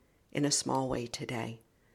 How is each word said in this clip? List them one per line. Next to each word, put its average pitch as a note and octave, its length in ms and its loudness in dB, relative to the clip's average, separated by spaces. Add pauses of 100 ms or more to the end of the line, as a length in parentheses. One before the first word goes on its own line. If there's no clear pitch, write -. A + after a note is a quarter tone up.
(300)
in D3 140 2
a C#3+ 60 4
small C3 380 2
way B2 180 -2
today. A#2 540 -6 (340)